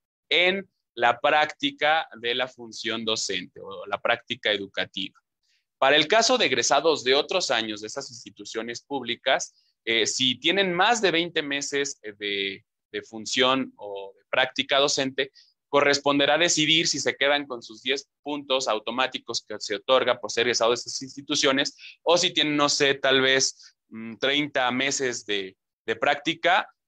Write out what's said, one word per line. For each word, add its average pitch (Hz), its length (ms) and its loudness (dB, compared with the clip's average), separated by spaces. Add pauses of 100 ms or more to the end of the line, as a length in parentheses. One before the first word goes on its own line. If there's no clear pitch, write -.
(280)
en 180 400 0 (280)
la 120 240 2
práctica 151 880 0 (120)
de 120 140 -4
la 127 140 -4
función 113 580 -8
docente 101 540 -6
o 95 260 -14
la 101 160 -6
práctica 113 500 -2
educativa. 98 680 -6 (580)
Para 135 200 4
el 156 100 4
caso 226 320 4
de 185 80 2
egresados 139 560 2
de 127 100 4
otros 151 380 0
años 110 300 -2
de 107 60 -10
estas 135 220 -12
instituciones 113 720 -12
públicas, 131 720 -2 (320)
eh, 113 220 2
si 127 320 0
tienen 180 340 0
más 214 260 2
de 190 120 2
veinte 165 320 -2
meses, 139 580 -4
eh, 107 160 -12
de, 101 480 -4 (260)
de 104 120 -6
función 127 720 0
o 98 400 -12
de - 120 -20
práctica 131 500 0
docente, 135 520 0 (380)
corresponderá 143 680 2
decidir 160 480 2
si 147 120 -2
se 127 160 -2
quedan 143 300 0
con 123 160 -10
sus 110 220 -20
diez 131 260 -4 (140)
puntos 139 440 -4
automáticos 120 800 -4
que 107 120 -10
se - 160 -6
otorga 120 440 2
por 104 120 -8
ser 117 160 0
egresado 117 240 2
de 123 40 2
estas 120 280 -8
instituciones, 139 760 -2 (240)
o 170 160 4
si 180 140 2
tienen, 151 240 0
no 147 120 2
sé, 143 280 2
tal 135 260 2
vez, 135 540 0 (140)
mm, 113 260 -14
treinta 135 560 0
meses 131 560 -2
de, 98 280 -6 (300)
de 110 100 -2
práctica, 160 720 0 (200)